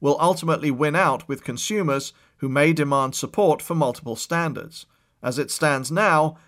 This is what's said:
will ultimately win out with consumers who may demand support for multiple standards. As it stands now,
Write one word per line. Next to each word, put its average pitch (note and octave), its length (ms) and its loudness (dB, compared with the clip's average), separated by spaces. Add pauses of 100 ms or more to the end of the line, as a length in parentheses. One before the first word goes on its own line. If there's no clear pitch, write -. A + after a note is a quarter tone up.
will C#3+ 180 2
ultimately E3 520 0
win D3 240 0
out E3 320 0
with C3+ 160 -6
consumers C#3 720 -2 (240)
who C3+ 120 -4
may C#3+ 240 4
demand C#3 400 0
support E3+ 480 2
for - 140 -6
multiple B2 400 -2
standards. - 720 -6 (340)
As A#2+ 160 -4
it C#3+ 140 -4
stands C#3 400 0
now, D#3+ 440 2 (120)